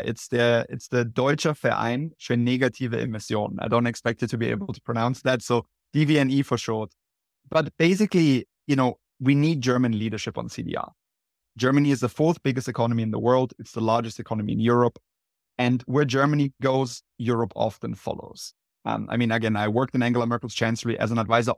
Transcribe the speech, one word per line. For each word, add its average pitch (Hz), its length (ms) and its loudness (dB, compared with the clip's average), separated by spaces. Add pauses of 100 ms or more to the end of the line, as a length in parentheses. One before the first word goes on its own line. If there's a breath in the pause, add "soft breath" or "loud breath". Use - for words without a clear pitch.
it's - 220 -8
the, 120 420 2
it's - 200 -12
the 123 160 0
Deutscher 139 480 0
Verein 120 580 -2 (100)
für 120 160 -2
negative 123 560 0
Emissionen. 107 680 -4
I - 80 -4
don't 120 180 2
expect 117 360 -4
you 120 40 0
to 117 100 -4
be 113 120 -2
able 120 240 -4
to - 80 -12
pronounce 120 420 -4
that. 127 200 0
So 120 240 0 (260)
D 151 120 2
V 147 140 4
N 135 120 2
E 139 120 2
for 120 160 -2
short. 110 320 -4 (580)
But 156 280 0
basically, 170 720 4 (180)
you 143 80 2
know, 127 220 2 (240)
we 135 160 4
need 151 240 2
German 123 360 2
leadership 107 400 -6
on 117 120 -6
C - 140 -10
D 85 120 -6
R. - 160 -8 (640)
Germany 139 360 4
is 127 80 0
the 123 80 0
fourth 160 340 0
biggest 131 240 -2
economy 117 380 0
in 107 80 -4
the 113 80 -4
world. 127 400 2
It's - 120 -18
the 113 80 -6
largest 113 380 0
economy 110 360 -4
in 113 40 -2
Europe. 120 400 2 (580)
And 123 260 0
where 143 220 0
Germany 143 560 2
goes, 131 420 -2 (160)
Europe 117 360 0
often 113 400 -4
follows. - 600 -12 (300)
Um, 110 260 -4
I 110 60 -4
mean, 117 140 0
again, 110 240 0
I 104 140 0
worked 123 260 0
in 127 80 2
Angela 120 240 2
Merkel's 117 280 -4
chancellery 117 440 -2
as 113 140 0
an 117 60 0
advisor 113 400 2